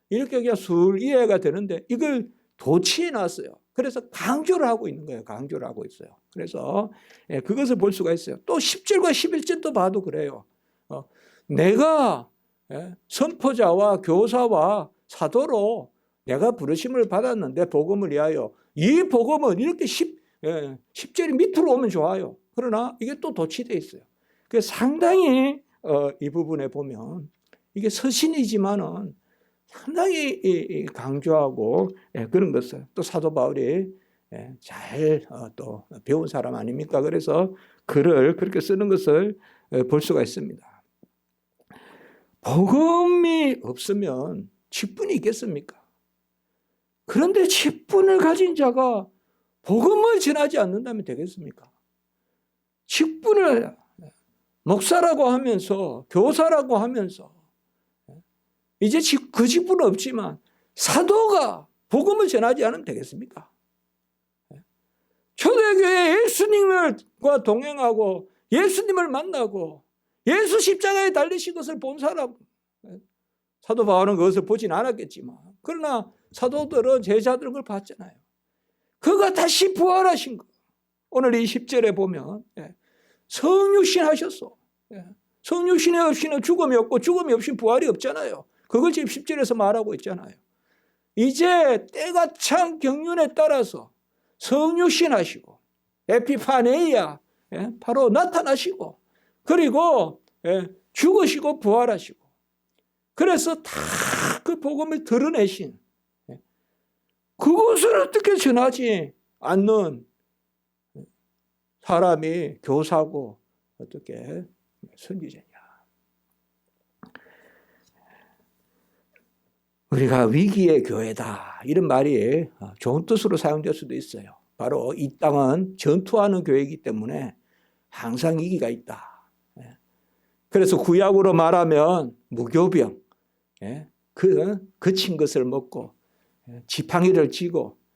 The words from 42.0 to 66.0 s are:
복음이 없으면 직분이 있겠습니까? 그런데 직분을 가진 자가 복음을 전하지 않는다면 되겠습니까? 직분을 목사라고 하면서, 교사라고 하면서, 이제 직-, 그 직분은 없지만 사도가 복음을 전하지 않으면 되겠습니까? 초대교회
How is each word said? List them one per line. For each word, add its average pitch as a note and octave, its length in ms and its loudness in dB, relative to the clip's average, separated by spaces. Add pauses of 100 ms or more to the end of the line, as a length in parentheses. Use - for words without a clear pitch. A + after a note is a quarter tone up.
복음이 D#4+ 1200 2
없으면 C#3 840 -6 (220)
직분이 G4 460 -6
있겠습니까? G#3 600 -6 (1300)
그런데 F4+ 420 2
직분을 F#4+ 720 2
가진 F4 360 2
자가 B3 520 0 (560)
복음을 G#4+ 580 4
전하지 D4 380 0
않는다면 G#3+ 460 -4
되겠습니까? D3+ 640 -12 (1160)
직분을 D#4+ 920 0 (840)
목사라고 C#4+ 640 2
하면서, G3 840 -2
교사라고 C#4 680 2
하면서, G#3+ 560 -6 (1400)
이제 G#3+ 220 2
직-, D4+ 320 -2
그 A#3 140 4
직분은 F4 380 2
없지만 F#3 540 -2 (360)
사도가 F4 920 2 (240)
복음을 G4+ 380 2
전하지 B3 360 2
않으면 A#3 220 -4
되겠습니까? - 640 -14 (1800)
초대교회 F#4+ 920 4